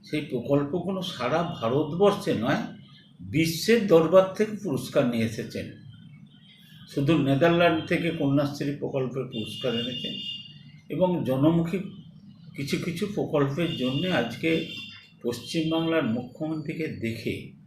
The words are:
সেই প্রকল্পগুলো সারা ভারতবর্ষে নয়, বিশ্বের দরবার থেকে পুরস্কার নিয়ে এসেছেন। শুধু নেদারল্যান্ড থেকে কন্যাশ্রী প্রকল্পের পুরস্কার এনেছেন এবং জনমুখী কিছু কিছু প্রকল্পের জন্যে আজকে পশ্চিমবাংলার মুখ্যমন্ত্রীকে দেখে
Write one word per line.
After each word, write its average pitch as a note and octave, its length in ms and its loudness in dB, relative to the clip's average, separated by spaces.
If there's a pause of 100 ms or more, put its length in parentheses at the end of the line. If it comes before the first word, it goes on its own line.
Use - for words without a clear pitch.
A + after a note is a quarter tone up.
সেই D3+ 120 -2
প্রকল্পগুলো E3 800 0
সারা D#3 420 0
ভারতবর্ষে D3+ 880 2
নয়, A#2+ 420 -2 (440)
বিশ্বের E3 680 2
দরবার F#3 460 6
থেকে G#3+ 300 -2
পুরস্কার C#3 440 0
নিয়ে A#2 180 2
এসেছেন। G#2 460 -8 (1160)
শুধু D3 280 2
নেদারল্যান্ড D#3+ 680 4
থেকে C#3+ 240 0
কন্যাশ্রী C#3+ 680 0
প্রকল্পের C3 500 -4
পুরস্কার A2+ 500 -6
এনেছেন A#2+ 380 -6 (760)
এবং E3+ 340 0
জনমুখী D#3+ 560 2 (760)
কিছু C#3+ 220 -2
কিছু F#3 380 -4
প্রকল্পের C#3+ 640 0
জন্যে C#3+ 360 -2
আজকে - 520 0 (580)
পশ্চিমবাংলার D#3+ 800 0
মুখ্যমন্ত্রীকে D#3 840 -4
দেখে A2+ 640 -6 (160)